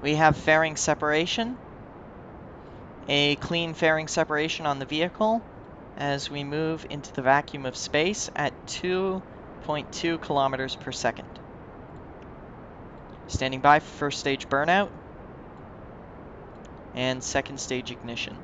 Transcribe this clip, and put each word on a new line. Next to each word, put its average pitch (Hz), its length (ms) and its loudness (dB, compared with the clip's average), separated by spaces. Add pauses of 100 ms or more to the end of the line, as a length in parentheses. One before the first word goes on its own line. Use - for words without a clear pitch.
We 147 80 4
have 156 220 8
fairing 156 400 6
separation. 160 800 2 (1500)
A 143 260 6
clean 170 380 0
fairing 156 340 4
separation 156 580 2
on 143 140 2
the 135 60 -2
vehicle 175 560 2 (560)
as 139 340 0
we 143 140 -4
move 156 440 -2
into 143 220 -8
the 139 100 -4
vacuum 139 440 4
of 127 100 -4
space - 580 0
at 143 200 0 (140)
two 185 540 0 (420)
point 151 280 -2
two 165 280 0
kilometers 135 580 2
per - 160 -8
second. - 340 0 (2000)
Standing 131 320 -2
by 147 220 10
for - 160 -14
first 143 240 -2
stage 139 260 0
burnout 170 440 4 (2000)
and 127 260 0
second 135 380 -2
stage 127 320 -4
ignition 117 520 -8